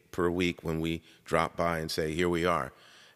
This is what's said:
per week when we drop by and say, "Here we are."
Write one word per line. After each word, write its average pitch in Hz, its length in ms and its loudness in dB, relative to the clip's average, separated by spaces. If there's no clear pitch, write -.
per 87 200 0
week 87 320 0
when 80 180 -2
we 82 220 -2
drop 82 300 0
by 85 220 0
and 80 140 -4
say, 78 220 -2
"Here 87 140 2
we 85 160 0
are." 82 300 0